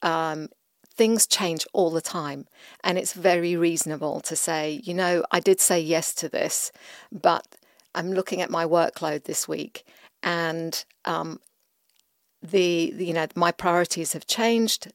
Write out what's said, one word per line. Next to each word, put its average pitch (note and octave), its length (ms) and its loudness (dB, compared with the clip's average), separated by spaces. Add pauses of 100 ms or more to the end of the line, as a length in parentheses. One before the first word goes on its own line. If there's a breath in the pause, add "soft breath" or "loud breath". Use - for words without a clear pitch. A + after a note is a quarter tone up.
um, D#3+ 480 -2 (440)
things A3+ 320 4
change E3+ 460 -2
all F3 180 4
the D#3+ 120 0
time, C#3+ 440 -6 (380 loud breath)
and F#3 140 2
it's - 160 -4
very F3 420 2
reasonable D#3 640 0
to - 160 -8
say, D#3 480 -2
"You F3 80 -6
know, F3 380 2
I F3 100 2
did F#3+ 180 6
say F3 220 4
yes D#3+ 360 0
to D#3+ 120 -6
this, - 420 -4 (400 loud breath)
but F3 360 2 (480 soft breath)
I'm F3+ 180 -4
looking F#3 300 -2
at - 80 -2
my E3 160 0
workload D#3 580 0
this - 240 -4
week, - 380 -8 (360 soft breath)
and, E3 640 -2 (220)
um, E3 340 -4 (1040)
the, F3 520 2
the, F3 120 -4
you E3 80 -2
know, D#3+ 200 0
my E3+ 180 4
priorities E3+ 600 0
have D#3 140 -8
changed, A3+ 680 0